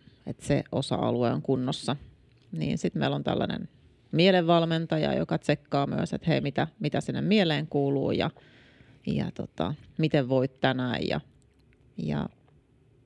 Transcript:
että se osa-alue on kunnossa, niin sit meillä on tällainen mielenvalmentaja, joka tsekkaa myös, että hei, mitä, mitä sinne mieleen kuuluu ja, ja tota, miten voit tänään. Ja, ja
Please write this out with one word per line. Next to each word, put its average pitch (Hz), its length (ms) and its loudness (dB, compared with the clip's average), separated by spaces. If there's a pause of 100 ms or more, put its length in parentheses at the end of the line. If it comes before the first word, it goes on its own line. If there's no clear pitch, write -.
(280)
että - 180 -10
se 143 260 0
osa-alue 120 600 0
on 143 100 -2
kunnossa, 131 540 -2 (560)
niin 156 260 -2
sit - 180 -2
meillä 143 200 0
on 143 80 -4
tällainen - 460 -2 (420)
mielenvalmentaja, 165 1000 4
joka 160 240 0
tsekkaa 143 500 0
myös, 143 260 -4
että - 140 -6
hei, 139 140 2
mitä, 143 260 -2 (120)
mitä - 220 -2
sinne 131 200 -6
mieleen 160 460 2
kuuluu 139 440 0
ja, - 200 0 (760)
ja - 260 -2
tota, - 400 -6 (240)
miten 147 320 2
voit 131 300 0
tänään. 127 480 0
Ja, - 140 -2 (760)
ja - 320 -4 (760)